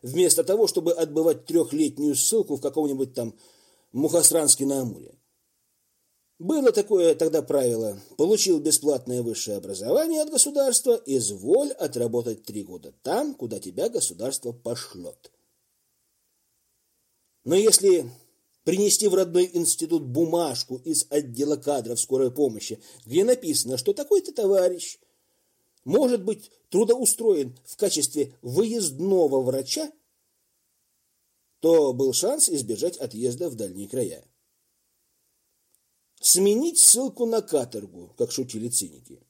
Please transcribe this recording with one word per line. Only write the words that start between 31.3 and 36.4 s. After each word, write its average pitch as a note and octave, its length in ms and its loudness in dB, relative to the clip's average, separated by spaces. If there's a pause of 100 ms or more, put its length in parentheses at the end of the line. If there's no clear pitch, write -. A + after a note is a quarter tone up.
то D#3 320 6
был B2+ 200 0
шанс C4+ 360 2
избежать A#2 500 -4
отъезда B2 520 -6
в B2+ 40 -14
дальние G2 340 -10
края. A#2 360 -6 (2000)
Сменить A3 580 2